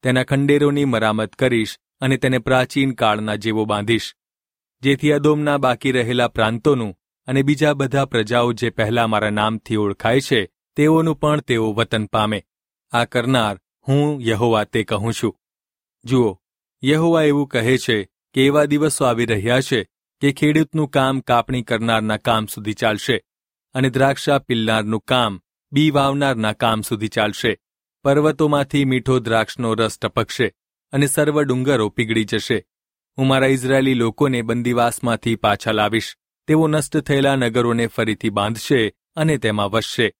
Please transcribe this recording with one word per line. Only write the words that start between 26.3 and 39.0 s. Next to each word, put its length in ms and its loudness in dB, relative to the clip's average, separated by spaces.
કામ 280 0
સુધી 280 -6
ચાલશે. 500 -2
પર્વતોમાંથી 800 2
મીઠો 340 0
દ્રાક્ષનો 560 -2
રસ 240 -2
ટપકશે, 540 -4
અને 140 0
સર્વ 360 0
ડુંગરો 460 0
પીગળી 360 -2
જશે. 400 -4
હું 80 0
મારા 200 2
ઇઝરાયેલી 480 2
લોકોને 480 0
બંદીવાસમાંથી 920 -2
પાછા 360 0
લાવીશ. 440 -2
તેઓ 200 4
નષ્ટ 300 -2
થયેલા 400 2
નગરોને 500 0
ફરીથી 440 -2
બાંધશે 600 0